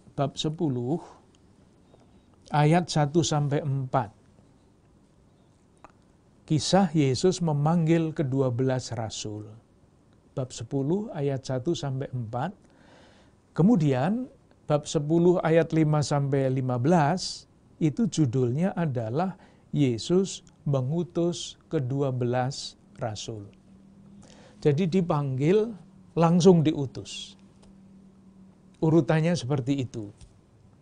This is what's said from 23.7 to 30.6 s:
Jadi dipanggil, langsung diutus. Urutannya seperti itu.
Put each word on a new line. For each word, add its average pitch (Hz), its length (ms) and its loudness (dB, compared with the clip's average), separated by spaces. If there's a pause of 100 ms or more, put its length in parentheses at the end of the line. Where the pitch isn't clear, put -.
Jadi 151 320 2
dipanggil, 165 800 0 (480)
langsung 165 480 6
diutus. - 720 -6 (1400)
Urutannya 160 560 4
seperti 135 480 -2
itu. 104 240 -12 (720)